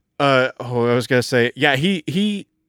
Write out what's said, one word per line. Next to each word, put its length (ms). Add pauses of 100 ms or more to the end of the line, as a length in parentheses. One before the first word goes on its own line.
(200)
uh, 300 (100)
oh, 260
I 80
was 120
gonna 160
say, 340
yeah, 200
he, 300
he, 400 (220)